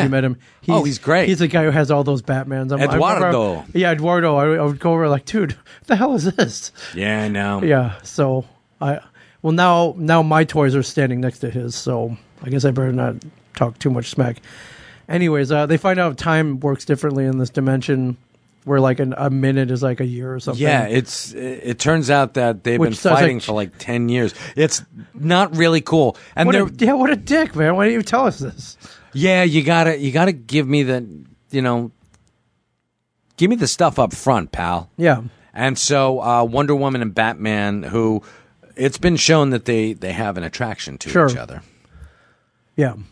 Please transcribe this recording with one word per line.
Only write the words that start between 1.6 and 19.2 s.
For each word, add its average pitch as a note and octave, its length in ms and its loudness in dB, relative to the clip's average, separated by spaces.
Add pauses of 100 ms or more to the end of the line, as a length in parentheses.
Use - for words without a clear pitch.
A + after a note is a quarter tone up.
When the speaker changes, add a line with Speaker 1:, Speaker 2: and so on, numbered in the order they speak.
Speaker 1:
who D#3 80 2
has D3 180 2
all C#3+ 140 2
those C3+ 180 0
Batmans. C3+ 500 -4
I'm, C#3 80 -2
I C#3+ 60 2
remember C#3+ 120 2
Speaker 2:
Eduardo. D#3 760 2
Speaker 1:
yeah, F3 200 2
Eduardo. E3 420 2
I, D3+ 220 2
I D#3+ 40 0
would D3 180 -2
go E3+ 140 2
over E3 160 2
like, C#3+ 160 0
"Dude, G3 280 -2
what - 340 -20
the B3 80 2
hell C4 180 2
is E3 120 0 (100)
this?" - 360 -4 (220)
Speaker 2:
Yeah, G#2 300 -2
I G#2+ 60 -2
know. G2+ 340 -2
Speaker 1:
Yeah, C3 400 2
so C3 420 -2 (340)
I, C#3+ 200 -2 (420)
well, D#3+ 120 0
now, E3+ 440 4
now E3 240 2
my D#3 220 4
toys C#3+ 320 2
are C3 80 0
standing B2+ 360 -2
next B2+ 200 -4
to C3+ 100 -6
his, A#2+ 240 -6
so A#2 420 -4 (280)
I B2+ 80 -8
guess C3+ 120 -2
I C#3 60 4
better C3 240 0
not B2 220 -2 (400)
talk A#2+ 240 -4
too D3 100 0
much B2 220 -4
smack. A#2+ 260 -2 (720)
Anyways, D#3 420 0
uh, D3+ 140 2
they E3 120 2
find F#3 220 2
out D#3+ 200 -2
time D#3 400 0
works C#3 260 -2
differently C#3 400 0
in C3 140 0
this B2 100 -2
dimension, C3 680 -2 (480)
where, C#3 160 2
like, C3 180 2
an, C3 180 -2
a C#3 120 0